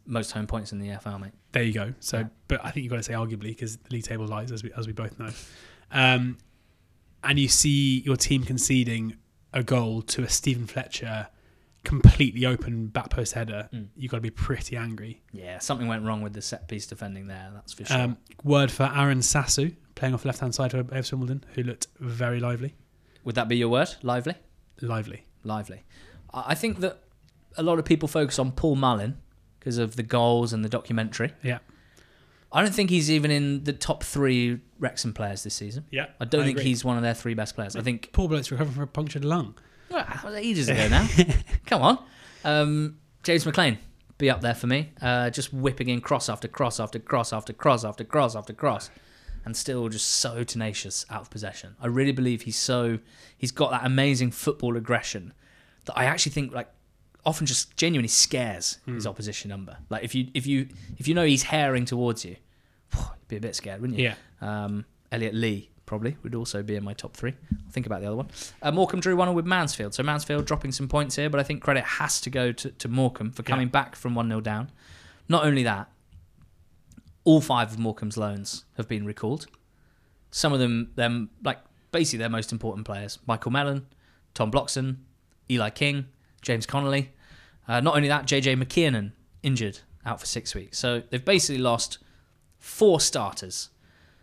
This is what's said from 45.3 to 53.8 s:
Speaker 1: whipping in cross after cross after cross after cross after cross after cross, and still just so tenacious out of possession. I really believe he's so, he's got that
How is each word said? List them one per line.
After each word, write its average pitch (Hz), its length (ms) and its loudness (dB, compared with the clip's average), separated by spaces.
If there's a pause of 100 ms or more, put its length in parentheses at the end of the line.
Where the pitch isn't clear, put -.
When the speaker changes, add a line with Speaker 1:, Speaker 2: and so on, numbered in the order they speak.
Speaker 1:
whipping 131 360 0
in 120 120 0
cross - 280 0
after 123 180 -4
cross 120 320 -2
after 113 200 -6
cross 117 340 0
after 110 200 -6
cross 127 300 2
after 104 200 -6
cross 127 320 2
after 107 180 -10
cross, 117 360 -2 (560)
and 113 100 -8
still 123 340 -2
just 110 180 -2
so 120 360 0
tenacious 110 640 -4
out 110 120 -8
of - 80 -18
possession. 101 520 -12
I 123 60 -4
really 131 240 2
believe 127 320 0
he's 110 140 -6
so, 120 420 0 (380)
he's 127 140 -4
got 139 200 2
that 123 140 0